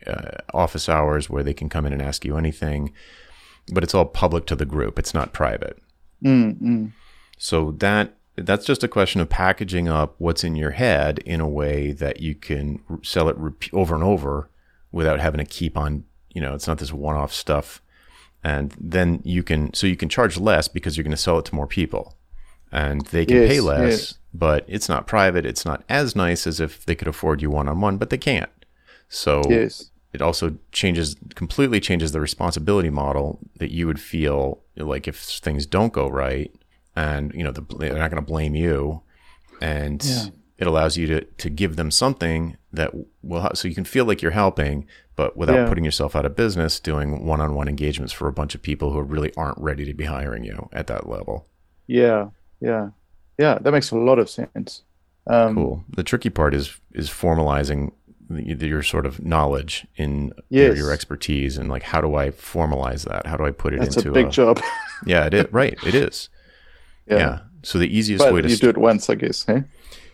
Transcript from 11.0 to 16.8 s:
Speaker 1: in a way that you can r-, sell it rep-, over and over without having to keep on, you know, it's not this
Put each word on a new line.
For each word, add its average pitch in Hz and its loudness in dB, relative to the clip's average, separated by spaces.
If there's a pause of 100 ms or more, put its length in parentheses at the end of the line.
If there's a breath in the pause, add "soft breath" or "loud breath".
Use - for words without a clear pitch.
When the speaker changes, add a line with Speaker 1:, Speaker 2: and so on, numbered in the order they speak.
Speaker 1:
in 80 -4
a 78 0
way 73 -2
that 71 -4
you 78 -4
can 71 -6 (100)
r-, 82 -8
sell 80 2
it - 0
rep-, - -8
over 85 2
and 80 0
over 73 0 (400)
without 78 2
having 76 0
to 73 -2
keep 78 -6
on, 73 -2 (280)
you 90 -8
know, 69 -4
it's 73 -8
not 80 -2
this 73 -8